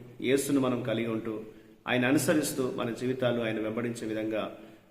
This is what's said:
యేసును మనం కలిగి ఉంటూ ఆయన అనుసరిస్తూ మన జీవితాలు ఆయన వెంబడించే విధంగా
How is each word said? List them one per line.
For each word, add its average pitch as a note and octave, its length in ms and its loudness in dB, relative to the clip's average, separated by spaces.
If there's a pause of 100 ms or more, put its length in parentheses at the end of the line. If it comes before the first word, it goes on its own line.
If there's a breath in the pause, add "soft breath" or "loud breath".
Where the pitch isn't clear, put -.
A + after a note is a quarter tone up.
(200)
యేసును C#3 400 4
మనం B2 220 2
కలిగి A2+ 280 0
ఉంటూ G#2+ 300 -4 (480 loud breath)
ఆయన B2 180 4
అనుసరిస్తూ C#3+ 680 2
మన A#2 140 -2
జీవితాలు B2 520 0
ఆయన A2 180 -2
వెంబడించే A#2 480 -4
విధంగా A2 500 -4 (320 loud breath)